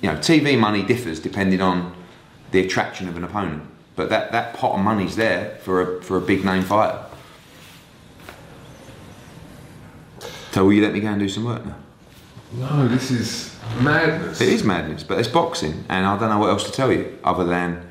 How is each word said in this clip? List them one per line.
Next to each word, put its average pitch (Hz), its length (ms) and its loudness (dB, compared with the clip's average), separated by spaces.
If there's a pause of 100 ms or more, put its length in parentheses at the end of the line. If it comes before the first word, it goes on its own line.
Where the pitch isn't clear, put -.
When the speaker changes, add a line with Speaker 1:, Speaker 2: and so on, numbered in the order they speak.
Speaker 1:
you - 80 0
know, 156 120 0
T 165 180 6
V 143 160 2
money 104 280 2
differs 101 360 0
depending 95 400 2
on 90 320 0 (600)
the 95 100 6
attraction 92 480 -2
of 85 80 -6
an 85 60 -6
opponent. 87 400 -4 (320)
But - 140 -2
that, 107 220 0
that 117 220 -2
pot - 240 -2
of 98 80 0
money's 98 300 0
there 104 480 0
for 92 180 2 (160)
a, - 60 -10
for 92 140 0
a 90 40 2
big 95 240 0
name 92 180 2
fighter. 101 400 0 (3500)
So 95 140 4
will 101 80 8
you 104 80 6
let 107 120 2
me 101 60 0
go 107 100 -2
and 104 100 -2
do 101 100 0
some 107 160 -6
work 120 200 -6
now? 73 100 -10 (760)
Speaker 2:
No, 135 340 2
this 127 240 2
is - 440 -4 (240)
madness. 156 600 2
Speaker 1:
It - 80 6
is - 140 4
madness, 82 400 0
but 90 160 -2
it's 117 80 2
boxing, - 640 0
and 95 160 2
I 101 120 2
don't 113 120 0
know 107 100 2
what 104 100 4
else 98 160 2
to - 60 -8
tell - 200 2
you - 320 0
other 90 200 2
than 87 460 -2